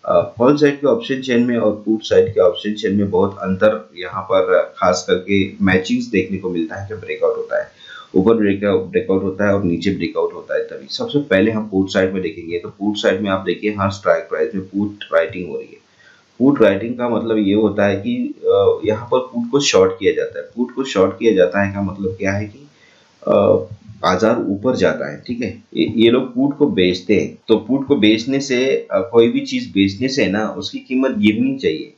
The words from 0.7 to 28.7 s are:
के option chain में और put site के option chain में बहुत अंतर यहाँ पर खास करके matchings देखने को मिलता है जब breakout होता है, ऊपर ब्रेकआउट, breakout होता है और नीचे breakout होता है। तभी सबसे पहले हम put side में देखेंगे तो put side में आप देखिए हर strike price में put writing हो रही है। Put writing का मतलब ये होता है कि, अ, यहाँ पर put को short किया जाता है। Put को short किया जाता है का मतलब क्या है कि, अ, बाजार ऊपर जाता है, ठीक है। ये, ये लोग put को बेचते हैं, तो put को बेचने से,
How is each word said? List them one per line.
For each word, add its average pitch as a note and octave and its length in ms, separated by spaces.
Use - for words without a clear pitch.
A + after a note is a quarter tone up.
के D3 60
option C3 340
chain A#2+ 220
में A#2+ 140
और G#2+ 140
put G#2+ 180
site F#2+ 300
के - 80
option F#2 320
chain G#2 220
में G2+ 140
बहुत G2 320
अंतर F#2+ 560
यहाँ F#2 260
पर F#2 340
खास F2+ 300
करके G2 340
matchings G2 440
देखने F#2+ 320
को F#2 120
मिलता E2+ 260
है G2+ 140
जब G#2+ 100
breakout - 380
होता - 240
है, - 80
ऊपर G#2+ 200
ब्रेकआउट, G2+ 500
breakout F#2+ 380
होता G2+ 240
है G2 80
और G2 80
नीचे F2 320
breakout E2 380
होता E2 220
है। D2+ 80
तभी C#2 260
सबसे - 300
पहले G#2+ 320
हम G#2+ 180
put F#2+ 200
side F#2+ 240
में F#2 100
देखेंगे E2 360
तो - 100
put G2+ 280
side G2 240
में G2+ 80
आप F#2+ 160
देखिए G2+ 300
हर G2 160
strike E2+ 320
price - 320
में F#2 100
put G2+ 380
writing E2 360
हो C2+ 80
रही - 100
है। - 120
Put C3+ 220
writing G#2+ 360
का B2 120
मतलब A2+ 280
ये G2 160
होता G#2 320
है G2 100
कि, G#2+ 180
अ, F#2+ 420
यहाँ G#2+ 200
पर B2+ 180
put A#2+ 280
को C#3 80
short F#2+ 320
किया F#2 220
जाता C#2 260
है। C2 60
Put B2 160
को C3+ 120
short G2 360
किया A2+ 140
जाता F#2 280
है G2 120
का G2+ 80
मतलब G2 380
क्या G2 120
है G#2 140
कि, B2 220
अ, - 100
बाजार F#2 400
ऊपर G2+ 340
जाता D#2+ 360
है, - 160
ठीक A#2+ 140
है। G#2+ 80
ये, C3 120
ये A2+ 140
लोग B2 260
put C#3+ 220
को C#3+ 120
बेचते F#2 460
हैं, D#2+ 220
तो A2 100
put C3+ 300
को C#3+ 100
बेचने A2+ 420
से, C3 260